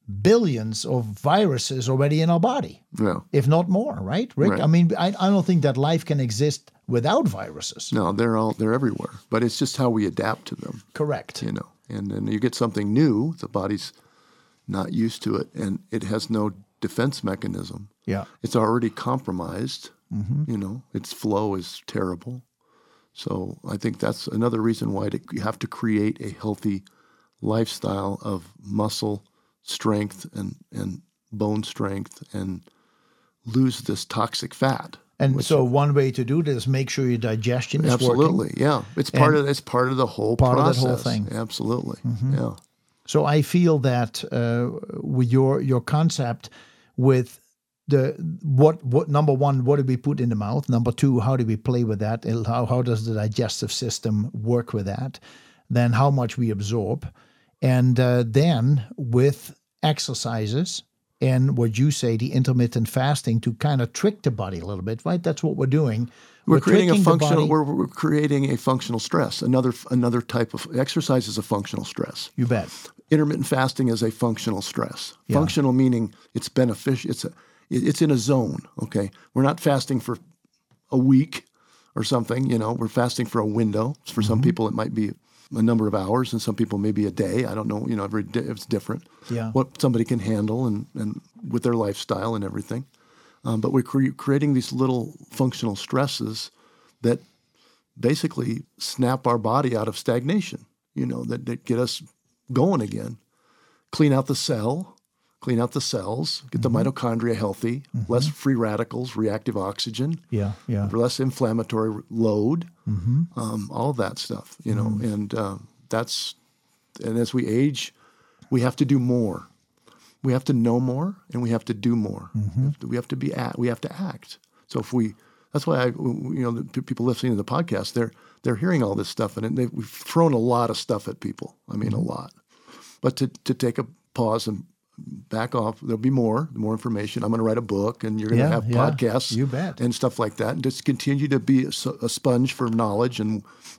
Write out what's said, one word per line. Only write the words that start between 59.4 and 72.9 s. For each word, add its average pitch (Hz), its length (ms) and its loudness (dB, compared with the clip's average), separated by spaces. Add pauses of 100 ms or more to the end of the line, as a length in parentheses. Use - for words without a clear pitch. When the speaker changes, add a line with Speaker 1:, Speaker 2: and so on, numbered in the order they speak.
Speaker 1:
exercises 117 800 -4 (380)
and 131 360 4
what 113 200 2
you 139 140 6
say, 120 240 0
the 113 160 -2
intermittent 123 560 2
fasting 131 540 0
to 120 120 0
kinda 135 340 0
trick 208 340 -2
the 143 100 2
body 98 280 -6
a 85 60 -10
little 92 180 -6
bit, 110 200 -6
right? 170 180 -2
That's 160 220 -2
what 147 140 -2
we're 139 80 0
doing. 131 440 2 (360)
Speaker 2:
We're - 100 6
Speaker 1:
We're 147 60 8
Speaker 2:
creating 185 280 6
a 165 40 6
Speaker 1:
tricking 202 100 6
the 160 60 8
Speaker 2:
functional, 156 320 6
Speaker 1:
body. 151 80 4
Speaker 2:
we're, 156 140 4
we're 143 240 0
creating 147 640 2
a 123 60 2
functional 123 420 0
stress, - 420 -2
another, 127 320 4 (180)
another 120 300 2
type 117 320 -2
of, - 140 -10 (100)
exercise 131 500 0
is 107 100 -6
a 107 60 -4
functional - 420 -4
stress. - 520 -8
Speaker 1:
You 123 100 0
bet. 117 220 0 (420)